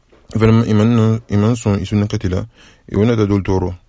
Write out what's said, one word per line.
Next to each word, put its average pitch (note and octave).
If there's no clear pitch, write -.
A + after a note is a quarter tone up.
Vraiment, A2
iman G#2+
non, A2+
iman G#2
son, G#2+
isun G2
nakati G#2
la. F#2+
Et -
on G#2+
a A#2+
da G#2+
dol G2+
toro. F2+